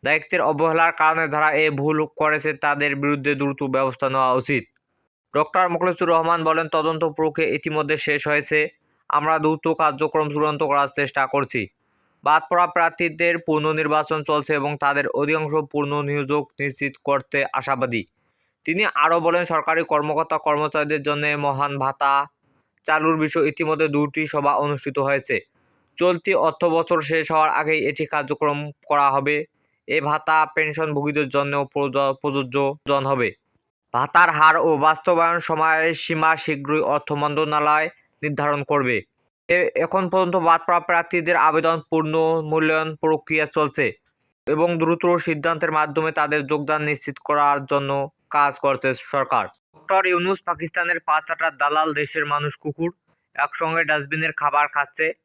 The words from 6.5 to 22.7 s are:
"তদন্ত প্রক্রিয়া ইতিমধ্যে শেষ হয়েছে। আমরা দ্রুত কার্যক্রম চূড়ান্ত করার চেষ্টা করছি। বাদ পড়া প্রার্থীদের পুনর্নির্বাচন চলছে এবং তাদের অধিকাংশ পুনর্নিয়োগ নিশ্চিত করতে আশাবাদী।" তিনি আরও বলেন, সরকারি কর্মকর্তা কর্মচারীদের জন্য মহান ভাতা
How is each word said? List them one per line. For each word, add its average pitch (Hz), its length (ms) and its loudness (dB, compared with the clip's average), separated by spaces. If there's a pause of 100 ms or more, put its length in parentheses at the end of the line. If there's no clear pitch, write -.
"তদন্ত 160 380 0
প্রক্রিয়া 156 460 -2
ইতিমধ্যে 151 460 -2
শেষ 147 300 -2
হয়েছে। 151 400 0 (420)
আমরা 156 300 2
দ্রুত 156 280 0
কার্যক্রম 156 600 0
চূড়ান্ত 151 340 0
করার 143 320 2
চেষ্টা 139 320 0
করছি। 127 400 -2 (560)
বাদ 151 260 4
পড়া 175 180 4
প্রার্থীদের 170 680 0
পুনর্নির্বাচন 151 840 0
চলছে 151 300 0
এবং 147 240 -2
তাদের 139 300 0
অধিকাংশ 147 460 -2 (180)
পুনর্নিয়োগ 147 880 -2
নিশ্চিত 139 340 -6 (100)
করতে 139 500 -2
আশাবাদী।" 127 500 -2 (640)
তিনি 180 200 -2 (100)
আরও 160 240 4
বলেন, 170 260 0
সরকারি 160 380 -2
কর্মকর্তা 156 540 -2
কর্মচারীদের 151 680 -2
জন্য 147 240 -2
মহান 143 520 -2
ভাতা 139 460 0 (580)